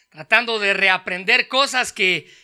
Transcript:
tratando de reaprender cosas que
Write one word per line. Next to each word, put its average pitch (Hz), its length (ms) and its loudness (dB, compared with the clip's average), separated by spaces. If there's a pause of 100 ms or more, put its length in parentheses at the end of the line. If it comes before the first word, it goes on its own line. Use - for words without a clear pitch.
tratando 220 480 0
de 196 160 0
reaprender 190 760 0
cosas 254 420 -2
que 185 400 -4 (120)